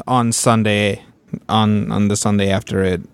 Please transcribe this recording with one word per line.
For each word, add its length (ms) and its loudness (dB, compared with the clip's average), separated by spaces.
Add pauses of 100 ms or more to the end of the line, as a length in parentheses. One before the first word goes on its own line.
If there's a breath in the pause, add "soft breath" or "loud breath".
on 280 0
Sunday, 680 0 (440)
on, 460 0
on 160 0
the 80 -2
Sunday 340 0
after 320 -2
it 180 -2 (120)